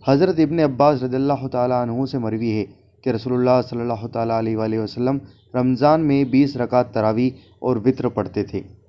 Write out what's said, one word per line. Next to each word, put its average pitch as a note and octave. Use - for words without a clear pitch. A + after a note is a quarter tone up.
हज़रत D#3+
इब्न D#3
अब्बास C#3+
रज़ियल्लाहु C3
ताला B2
अन्हु A#2+
से C3+
मरवी A2+
है G#2+
कि B2+
रसूलुल्लाह B2
सल्लल्लाहु A#2
ताला A2+
अलैहि A2
वसल्लम A#2+
रमज़ान C3
में C#3
बीस C#3
रकात A#2+
तरावी A2+
और B2
वित्र B2+
पढ़ते G#2
थे। G2